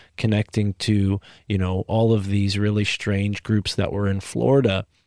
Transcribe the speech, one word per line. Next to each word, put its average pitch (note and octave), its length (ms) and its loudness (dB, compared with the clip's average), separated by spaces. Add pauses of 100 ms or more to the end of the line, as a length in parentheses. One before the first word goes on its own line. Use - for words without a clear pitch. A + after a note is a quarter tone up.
(180)
connecting G#2 560 0
to, G2 460 0 (280)
you G2+ 100 0
know, F#2 300 -2
all A2+ 260 2
of G2+ 140 0
these G2+ 320 0
really G#2 240 0
strange G2+ 600 -2
groups G#2+ 320 0
that - 160 -2
were G2+ 160 -2
in G2 120 -2
Florida A#2 640 0 (220)